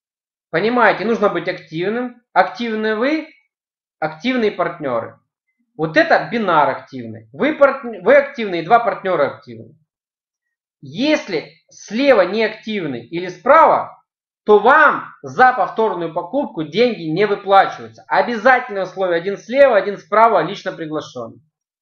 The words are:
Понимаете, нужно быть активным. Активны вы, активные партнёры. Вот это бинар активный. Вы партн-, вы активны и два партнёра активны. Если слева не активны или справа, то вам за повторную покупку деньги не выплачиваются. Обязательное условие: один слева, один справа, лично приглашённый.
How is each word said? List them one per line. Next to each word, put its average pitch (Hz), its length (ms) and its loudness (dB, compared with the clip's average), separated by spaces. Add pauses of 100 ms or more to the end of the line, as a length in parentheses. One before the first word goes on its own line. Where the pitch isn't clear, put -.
(520)
Понимаете, 208 540 0
нужно 208 240 0
быть 175 200 -6
активным. 214 720 -8 (120)
Активны 220 640 -2
вы, 294 320 -2 (720)
активные 214 520 -2
партнёры. 143 680 -6 (560)
Вот 160 200 -4
это 214 360 2
бинар 175 380 0
активный. 113 640 -12
Вы 247 220 -2
партн-, 240 480 0
вы 233 140 4
активны 214 460 -2
и 156 40 -8
два 233 140 4
партнёра 180 560 -2
активны. 117 420 -20 (1040)
Если 196 720 -4 (160)
слева 233 520 0
не 202 220 -2
активны 160 600 -6
или 175 220 -8
справа, 254 760 2 (400)
то 208 160 6
вам 269 640 4
за 208 320 2
повторную 180 600 -2
покупку 175 500 -6
деньги 185 400 0
не 165 240 0
выплачиваются. 190 800 0
Обязательное 202 760 0
условие: 175 340 -2
один 185 200 -6
слева, 254 400 4
один 190 200 -2
справа, 208 440 2
лично 190 300 -6
приглашённый. 147 680 -12 (400)